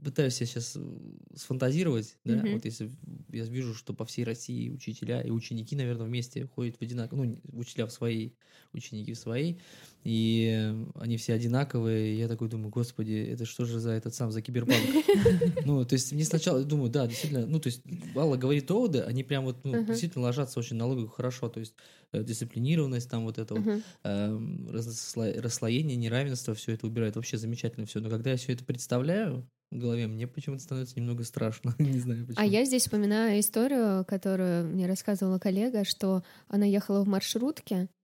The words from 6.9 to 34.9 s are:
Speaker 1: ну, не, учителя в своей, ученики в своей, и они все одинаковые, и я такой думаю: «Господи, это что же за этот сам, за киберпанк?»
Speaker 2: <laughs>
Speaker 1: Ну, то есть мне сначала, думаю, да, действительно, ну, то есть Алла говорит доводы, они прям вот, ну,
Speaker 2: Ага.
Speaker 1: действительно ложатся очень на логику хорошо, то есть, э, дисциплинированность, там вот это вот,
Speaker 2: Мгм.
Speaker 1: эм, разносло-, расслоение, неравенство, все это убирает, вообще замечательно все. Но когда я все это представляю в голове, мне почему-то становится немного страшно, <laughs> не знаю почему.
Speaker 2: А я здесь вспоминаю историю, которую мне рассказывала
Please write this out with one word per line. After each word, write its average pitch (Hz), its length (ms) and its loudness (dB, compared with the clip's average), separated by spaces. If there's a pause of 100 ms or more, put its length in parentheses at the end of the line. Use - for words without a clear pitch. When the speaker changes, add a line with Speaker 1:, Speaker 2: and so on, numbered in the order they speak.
Speaker 1:
ну, 131 120 0
не, 113 160 -2 (120)
учителя 117 340 -4
в 117 60 -10
своей, 117 440 -2 (360)
ученики 110 420 -8
в 113 40 -10
своей, 147 420 -2 (440)
и 113 680 4 (200)
они 113 220 -2
все 117 180 0
одинаковые, 113 800 2
и 110 40 -2
я 117 100 0
такой 113 200 -2
думаю: 110 220 -4
«Господи, 113 440 -2 (180)
это 117 140 -4
что - 180 -4
же 117 160 -2
за 117 100 -2
этот 113 240 -2
сам, 117 160 -2
за 110 120 -4
киберпанк?» 127 500 2 (200)
Speaker 2:
<laughs> 190 520 6
Speaker 1:
Ну, 135 200 4
то 127 100 2
есть 127 180 0
мне 151 120 2
сначала, 156 400 2
думаю, 143 260 2
да, 131 180 2
действительно, 123 380 -2
ну, 156 140 2
то - 80 -2
есть - 140 -4 (340)
Алла 143 200 4
говорит 131 300 2
доводы, 202 340 2
они 127 240 -2
прям 135 200 0
вот, 127 200 -4
ну, 139 100 -2
Speaker 2:
Ага. 226 140 0
Speaker 1:
действительно 170 360 0
ложатся 127 360 0
очень 120 160 -4
на 117 100 0
логику 123 240 0
хорошо, 123 380 -4
то 113 120 -8
есть, 110 140 -12 (380)
э, 107 120 -2
дисциплинированность, 123 840 0
там 117 140 -2
вот 110 140 -4
это 110 180 -4
вот, 151 100 0
Speaker 2:
Мгм. 214 180 0 (200)
Speaker 1:
эм, 107 680 -2
разносло-, 113 680 -4
расслоение, 123 560 0
неравенство, 120 580 0
все 113 180 -4
это 110 140 -4
убирает, 113 300 0
вообще 117 220 -4
замечательно 113 480 -4
все. 107 140 -4
Но 110 100 -6
когда 117 200 0
я 127 60 2
все 123 160 -2
это 123 120 -4
представляю 131 840 0 (240)
в 123 60 -6
голове, 117 280 0
мне 110 220 -4
почему-то 139 340 -8
становится 131 380 -6
немного 120 240 -2
страшно, 113 520 -2
<laughs> - 40 -6
не 135 200 4
знаю 120 260 -2
почему. 123 140 -4
Speaker 2:
А 214 40 6
я 208 200 6
здесь 254 180 4
вспоминаю 208 580 4
историю, 220 640 2
которую 185 640 2
мне 180 200 0
рассказывала 190 520 2